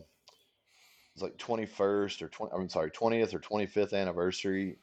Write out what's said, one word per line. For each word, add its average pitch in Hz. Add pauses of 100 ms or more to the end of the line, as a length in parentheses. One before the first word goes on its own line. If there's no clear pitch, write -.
(1120)
it's 80
like, 92
twenty-first 101
or 78
twenty, -
I'm 92
sorry, 80
twentieth 113
or 82
twenty-fifth 104
anniversary, 95